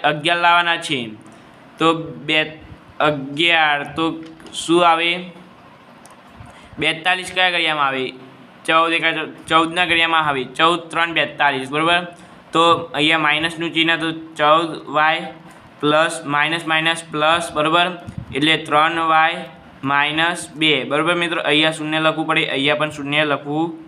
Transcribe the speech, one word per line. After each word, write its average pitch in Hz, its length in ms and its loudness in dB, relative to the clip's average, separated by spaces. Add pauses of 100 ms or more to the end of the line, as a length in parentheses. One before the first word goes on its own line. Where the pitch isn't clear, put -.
અગિયાર 165 360 -2
લાવવાના 170 420 4
છે. 143 120 -2 (800)
તો 160 80 4 (400)
બે, 156 120 2 (680)
અગિયાર 151 720 0 (180)
તો 165 80 0 (560)
શું 170 300 4
આવે? 165 180 2 (1700)
બેતાલીસ 180 560 -2
કયા 185 180 2
ઘડિયામાં 156 360 0
આવે? 131 160 -4 (600)
ચૌદ 165 300 4
એકા 160 160 0 (360)
ચૌદના 165 400 4
ઘડિયામાં 165 400 2
આવે. 135 140 -2 (140)
ચૌદ 170 220 4 (120)
ત્રણ 165 280 -2
બેતાલીસ, 135 560 0
બરોબર? 170 260 2 (500)
તો 165 120 4 (300)
અહીંયા 151 340 2
માઇનસનું 160 480 -2
ચિહ્ન, 165 160 2 (120)
તો 165 60 -2 (300)
ચૌદ 156 300 4 (280)
વાય 160 260 2 (560)
પ્લસ 156 340 2 (120)
માઇનસ 151 460 -2
માઇનસ 165 300 0 (100)
પ્લસ, 160 340 0 (100)
બરોબર? 160 320 2 (480)
એટલે 156 200 2 (120)
ત્રણ 160 460 0
વાય 165 260 2 (420)
માઇનસ 151 600 0 (180)
બે, 156 120 4 (200)
બરોબર 156 240 0
મિત્રો? 170 340 -4
અહીંયા 156 300 2
શૂન્ય 156 260 -2
લખવું 156 240 -2
પડે, 156 140 2 (120)
અહીંયા 147 240 2
પણ 151 180 -2
શૂન્ય 147 280 0
લખવું 147 420 -2 (200)